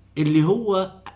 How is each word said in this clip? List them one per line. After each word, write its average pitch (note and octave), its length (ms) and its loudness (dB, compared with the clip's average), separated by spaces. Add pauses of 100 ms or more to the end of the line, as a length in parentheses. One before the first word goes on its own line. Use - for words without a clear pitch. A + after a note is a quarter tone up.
(200)
اللي D3+ 260 2
هو G3 480 -2 (240)